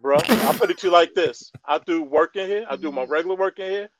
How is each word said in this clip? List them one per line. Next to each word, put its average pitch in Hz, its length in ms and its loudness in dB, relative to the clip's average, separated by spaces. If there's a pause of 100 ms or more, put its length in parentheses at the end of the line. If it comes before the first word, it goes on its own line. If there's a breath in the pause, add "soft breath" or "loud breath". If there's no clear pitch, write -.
Bro, 139 160 2 (120)
I'll - 240 2
put - 180 0
it 180 80 -2
to - 80 -4
you 180 60 2
like 170 220 6
this. 160 360 -2 (140)
I 147 140 -2
do 165 240 -4
work 151 320 0
in 190 140 -6
here. 208 200 -4
I 139 80 -6
do 160 140 -8
my 131 140 -6
regular 165 300 -4
work 185 240 -4
in 190 120 -8
here. 202 180 -6 (100)